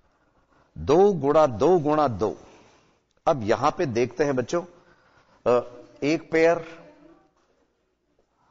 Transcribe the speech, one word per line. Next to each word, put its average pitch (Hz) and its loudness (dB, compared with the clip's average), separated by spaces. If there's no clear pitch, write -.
दो 165 2
गुणा 147 2
दो 139 2
गुणा 151 0
दो। 101 -4
अब 151 0
यहां 113 0
पे 175 -4
देखते 120 -2
हैं 143 -2
बच्चों, 147 -4
अ, 120 2
एक 151 -4
पेयर, 165 0